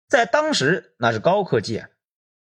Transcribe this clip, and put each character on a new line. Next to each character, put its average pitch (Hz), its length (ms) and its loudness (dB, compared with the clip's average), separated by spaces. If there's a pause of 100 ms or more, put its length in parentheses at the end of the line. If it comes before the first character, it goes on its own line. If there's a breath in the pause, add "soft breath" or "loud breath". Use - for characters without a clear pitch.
在 233 200 2
当 302 260 0
时 160 460 -2
那 117 120 0
是 113 80 -2
高 104 240 0
科 110 180 0
技 107 180 -6
啊， - 100 -18 (600)